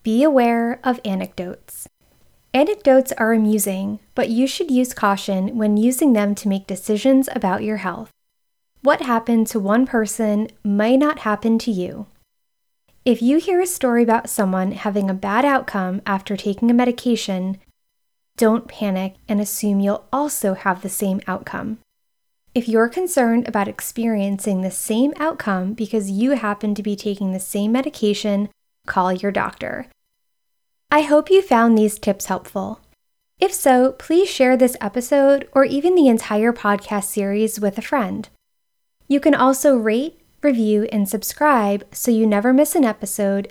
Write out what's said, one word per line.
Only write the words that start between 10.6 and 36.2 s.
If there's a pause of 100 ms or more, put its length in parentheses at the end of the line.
may
not
happen
to
you. (1000)
If
you
hear
a
story
about
someone
having
a
bad
outcome
after
taking
a
medication, (800)
don't
panic (120)
and
assume
you'll
also
have
the
same
outcome. (760)
If
you're
concerned
about
experiencing
the
same
outcome
because
you
happen
to
be
taking
the
same
medication, (380)
call
your
doctor. (1040)
I
hope
you
found
these
tips
helpful. (600)
If
so,
please
share
this
episode
or
even
the
entire